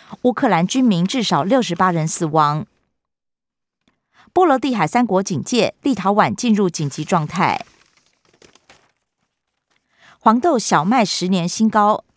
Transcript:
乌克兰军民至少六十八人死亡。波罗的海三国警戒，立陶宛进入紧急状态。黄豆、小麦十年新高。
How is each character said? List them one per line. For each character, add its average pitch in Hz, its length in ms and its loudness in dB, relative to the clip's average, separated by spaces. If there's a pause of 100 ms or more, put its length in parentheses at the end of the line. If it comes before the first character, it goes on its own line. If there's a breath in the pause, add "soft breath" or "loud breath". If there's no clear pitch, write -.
(220 loud breath)
乌 247 100 2
克 247 160 -2
兰 180 200 2
军 262 160 0
民 190 240 2
至 240 160 -2
少 151 200 0
六 240 180 2
十 185 140 -4
八 185 160 0
人 160 160 -2
死 165 180 -4
亡。 151 420 0 (1600 soft breath)
波 370 140 4
罗 269 140 4
的 254 160 -2
海 175 100 0
三 240 220 0
国 190 160 0
警 147 200 -6
戒， 220 380 0
立 269 140 -2
陶 190 160 -2
宛 190 240 0
进 233 180 0
入 196 160 2
紧 151 180 -4
急 151 160 -8
状 160 220 -2
态。 156 400 -4 (2500 soft breath)
黄 220 200 4
豆、 294 200 2
小 160 260 0
麦 226 180 2
十 175 240 -2
年 175 220 0
新 220 180 0
高。 208 360 2 (140)